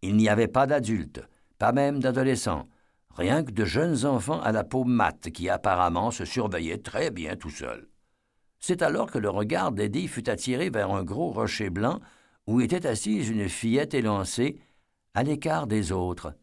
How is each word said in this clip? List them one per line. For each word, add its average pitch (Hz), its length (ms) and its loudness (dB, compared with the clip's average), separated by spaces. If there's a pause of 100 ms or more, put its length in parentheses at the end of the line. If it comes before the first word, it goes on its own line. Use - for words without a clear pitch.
Il 98 140 0
n'y 110 140 6
avait 107 180 6
pas 131 180 4
d'adultes, 113 560 -2 (380)
pas 113 140 4
même 139 260 2
d'adolescents, 127 680 0 (440)
rien 117 320 0
que 127 80 -8
de 107 140 0
jeunes 135 400 0
enfants 139 360 0
à 110 100 0
la 110 120 0
peau 131 200 0
mate 113 460 2
qui 85 200 -6
apparemment 92 600 2
se 95 160 -6
surveillaient 90 540 -2
très 139 320 -4
bien 90 240 -6
tout 80 160 -10
seuls. 60 360 -10 (720)
C'est 180 220 -2
alors 147 300 0
que 131 80 -2
le 104 100 0
regard 110 420 0
d'Eddie 107 360 -2
fut 117 220 -6
attiré 127 420 -2
vers 101 200 0
un 98 120 0
gros 127 280 -4
rocher 110 380 -2
blanc 110 300 0 (460)
où 117 160 2
était 170 240 0
assise 123 440 0
une 107 180 0
fillette 120 460 0
élancée, 113 680 0 (540)
à 113 100 2
l'écart 151 420 -2
des 104 260 0
autres. 90 520 -2